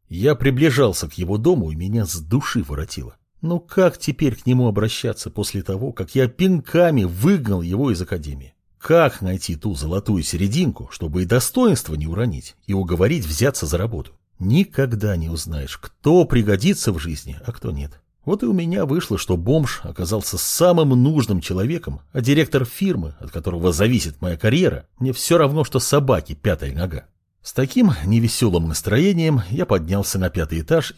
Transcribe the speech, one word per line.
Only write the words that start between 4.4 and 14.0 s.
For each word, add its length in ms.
нему 220
обращаться 640
после 320
того, 300
как 220
я 140
пинками 760
выгнал 580
его 280
из 100
академии? 540
Как 440
найти 340
ту 180
золотую 480
серединку, 720
чтобы 300
и 40
достоинства 680
не 100
уронить, 480
и 60
уговорить 540
взяться 400
за 100
работу? 360